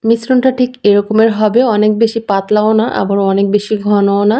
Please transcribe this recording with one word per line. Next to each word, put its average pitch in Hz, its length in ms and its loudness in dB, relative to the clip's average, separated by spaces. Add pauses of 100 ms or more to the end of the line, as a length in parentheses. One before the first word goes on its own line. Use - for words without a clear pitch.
মিশ্রণটা 240 480 0
ঠিক 254 200 -2 (120)
এরকমের 208 480 2
হবে, 214 340 0
অনেক 214 320 0
বেশি 220 300 0
পাতলাও 208 460 0
না, 220 120 2 (100)
আবার 196 280 -2
অনেক 196 280 0
বেশি 202 280 -2
ঘনও 202 460 0
না। 214 140 -4